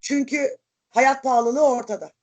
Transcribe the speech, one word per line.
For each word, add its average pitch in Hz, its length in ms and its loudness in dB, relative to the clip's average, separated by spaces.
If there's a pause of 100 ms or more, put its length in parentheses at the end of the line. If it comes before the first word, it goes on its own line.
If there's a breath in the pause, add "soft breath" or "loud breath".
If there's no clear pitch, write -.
Çünkü 285 560 -4 (320)
hayat 269 340 2
pahalılığı 247 420 2
ortada. 214 460 -2 (120)